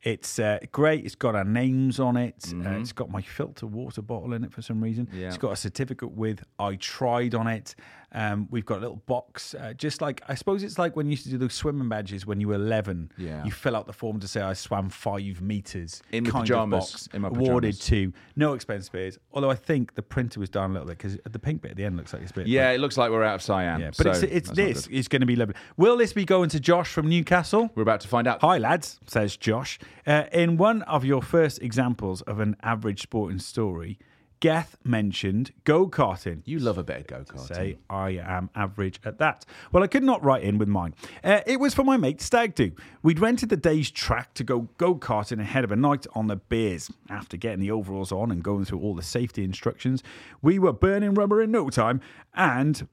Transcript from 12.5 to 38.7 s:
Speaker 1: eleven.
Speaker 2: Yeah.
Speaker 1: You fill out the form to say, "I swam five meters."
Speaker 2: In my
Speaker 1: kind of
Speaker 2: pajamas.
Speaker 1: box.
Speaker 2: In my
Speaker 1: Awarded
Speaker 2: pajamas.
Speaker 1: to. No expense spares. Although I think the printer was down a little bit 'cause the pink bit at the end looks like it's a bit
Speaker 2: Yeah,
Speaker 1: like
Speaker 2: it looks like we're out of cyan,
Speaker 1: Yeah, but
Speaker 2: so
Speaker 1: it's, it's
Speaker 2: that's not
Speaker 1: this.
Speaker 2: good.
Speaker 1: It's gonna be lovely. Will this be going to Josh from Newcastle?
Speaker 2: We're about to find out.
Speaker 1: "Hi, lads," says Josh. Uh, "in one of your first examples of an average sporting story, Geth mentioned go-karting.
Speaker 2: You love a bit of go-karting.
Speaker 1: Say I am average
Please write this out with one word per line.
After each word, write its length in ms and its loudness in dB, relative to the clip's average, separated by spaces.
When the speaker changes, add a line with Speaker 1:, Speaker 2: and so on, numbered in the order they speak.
Speaker 1:
eleven. 640 -2
Speaker 2:
Yeah. 280 -8
Speaker 1:
You 60 -4
fill 240 -2
out 100 -4
the 80 -14
form 280 -8
to 60 -10
say, 140 -4
"I 120 -2
swam 360 -4
five 520 -6
meters." 600 -6
Speaker 2:
In 120 -2
my 80 0
Speaker 1:
kind 100 0
of 60 -2
Speaker 2:
pajamas. 440 2
Speaker 1:
box. 220 -14
Speaker 2:
In 80 -6
my 60 -2
Speaker 1:
Awarded 500 2
Speaker 2:
pajamas. 20 -14
Speaker 1:
to. 0 -
No 180 2
expense 340 -8
spares. 320 -8
Although 200 0
I 40 2
think 380 -2
the 80 -8
printer 380 -4
was 100 -6
down 220 -2
a 20 -2
little 140 -6
bit 100 -10
'cause 200 -8
the 100 -10
pink 220 -4
bit 100 -14
at 60 -14
the 80 -6
end 120 -4
looks 160 -10
like 100 -10
it's 80 -12
a 20 -18
bit 140 -4
Speaker 2:
Yeah, 220 4
Speaker 1:
like 80 2
Speaker 2:
it 40 0
looks 160 -2
like 140 4
we're 120 2
out 120 2
of 80 -8
cyan, 360 0
Speaker 1:
Yeah, 160 -6
but 20 -12
Speaker 2:
so 120 4
Speaker 1:
it's, 140 2
it's 80 0
Speaker 2:
that's 180 -2
not 60 -6
Speaker 1:
this. 320 0
Speaker 2:
good. 100 -4
Speaker 1:
It's 100 -2
gonna 200 4
be 80 4
lovely. 180 0
Will 200 8
this 160 4
be 120 0
going 240 4
to 100 -2
Josh 320 4
from 180 0
Newcastle? 680 4
Speaker 2:
We're 80 0
about 180 4
to 60 -14
find 200 2
out. 140 0
Speaker 1:
"Hi, 160 6
lads," 480 0
says 320 0
Josh. 400 -2
Uh, 160 4
"in 240 4
one 260 4
of 220 0
your 160 2
first 400 2
examples 600 -2
of 160 -6
an 240 0
average 400 -2
sporting 340 -4
story, 640 -4
Geth 440 0
mentioned 640 0
go-karting. 800 2
Speaker 2:
You 140 -6
love 180 0
a 80 -4
bit 160 -8
of 60 -16
go-karting. 460 -14
Speaker 1:
Say 240 -6
I 220 -4
am 440 -4
average 480 -4